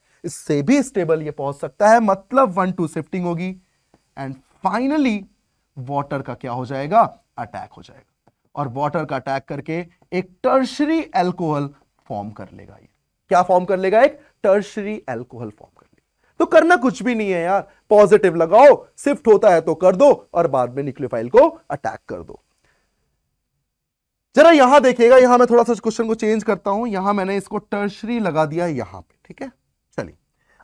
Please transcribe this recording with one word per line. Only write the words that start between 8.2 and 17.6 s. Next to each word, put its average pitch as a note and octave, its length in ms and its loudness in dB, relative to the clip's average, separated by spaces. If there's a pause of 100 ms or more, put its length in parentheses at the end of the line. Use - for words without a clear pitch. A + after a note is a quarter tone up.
और C#3+ 140 -8
वाटर D3 360 -6
का D3 120 -8
अटैक C3+ 280 -8
करके D#3+ 400 -10 (280)
एक F#3 160 -6 (140)
टर्शरी C#4+ 600 -2 (120)
अल्कोहल F3 540 -4 (400)
फॉर्म G#2+ 220 -10
कर G#2 220 -18
लेगा। G2 220 -20
ये - 140 -20 (420)
क्या F3+ 120 4
फॉर्म F3+ 220 2
कर F#3+ 140 -2
लेगा? F#3+ 240 2
एक D4 160 2 (240)
टर्शरी G#3 680 -2
अल्कोहल A#2+ 420 -12
फॉर्म - 220 -20
कर - 140 -20
लेगा। - 540 -20
तो E4+ 60 0
करना E4 300 4
कुछ A#3 260 -2
भी A#3+ 120 -2
नहीं G#3+ 160 -4
है F3 120 -4
यार, F#3+ 260 -4 (220)